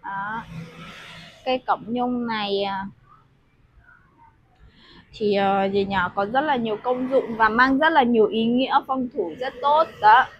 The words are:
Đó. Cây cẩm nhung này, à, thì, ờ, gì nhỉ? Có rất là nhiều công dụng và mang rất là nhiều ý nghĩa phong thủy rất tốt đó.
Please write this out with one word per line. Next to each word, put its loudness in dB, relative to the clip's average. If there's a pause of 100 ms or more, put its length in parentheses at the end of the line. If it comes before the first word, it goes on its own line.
Đó. -10 (1000)
Cây 0
cẩm -2
nhung -4
này, -2
à, -6 (2250)
thì, -2
ờ, 2
gì 0
nhỉ? -4 (180)
Có -2
rất -2
là 0
nhiều -4
công -2
dụng 0
và 4
mang 2
rất 4
là 4
nhiều 4
ý 0
nghĩa 2
phong -4
thủy -6
rất -8
tốt 4 (160)
đó. 8 (140)